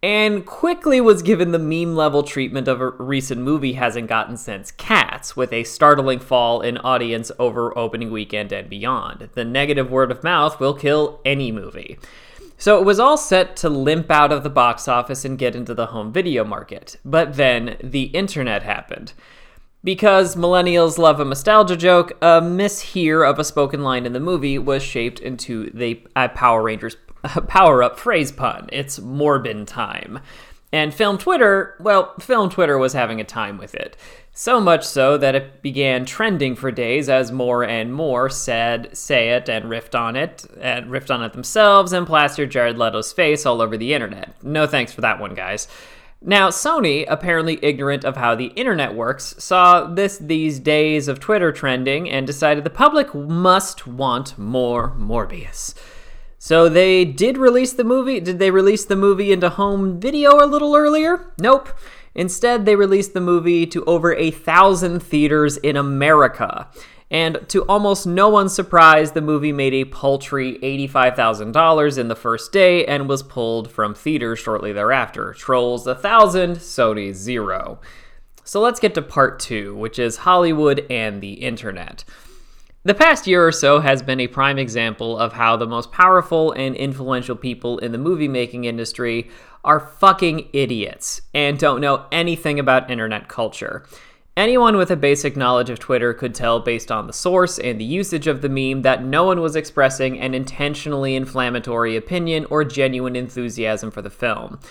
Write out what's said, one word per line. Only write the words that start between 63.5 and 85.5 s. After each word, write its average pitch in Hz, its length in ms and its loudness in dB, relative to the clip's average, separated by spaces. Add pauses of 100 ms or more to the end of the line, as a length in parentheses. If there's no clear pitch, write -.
to 165 180 -6
over 165 300 2
a 160 180 -2
thousand 175 680 4
theaters 151 560 2
in 143 200 -2
America. 139 920 2 (420)
And 160 380 -2
to 190 160 0
almost 202 420 0
no 185 220 4
one's 202 260 2
surprise, 160 580 6
the 156 100 -2
movie 151 280 0
made 139 220 0
a 135 140 0
paltry 139 760 -4
eighty-five 135 540 0
thousand 113 360 -2
dollars 151 440 2
in 120 120 -4
the 113 60 -6
first - 380 -6
day 180 320 4
and 139 240 -2
was 135 140 -4
pulled 113 500 -6
from 104 220 -4
theaters 120 440 -4
shortly 104 340 -6
thereafter. 107 600 -2
Trolls 123 540 -2
a 127 80 -4
thousand, 185 600 4
Sony 107 580 -2
zero. 101 640 -6 (640)
So - 160 -4
let's 233 180 2
get 208 160 0
to 156 80 -2
part - 380 0
two, 101 340 -8
which 110 240 -8
is 117 200 -2
Hollywood 160 720 2
and 110 320 -4
the 101 100 -12
internet. 104 720 -10 (800)
The 196 100 2
past 208 320 4
year 180 200 4
or 165 60 4
so 147 280 4
has 135 220 2
been 131 180 -4
a 123 80 -2
prime 139 300 0
example 113 600 -4
of 113 140 -2
how 117 240 2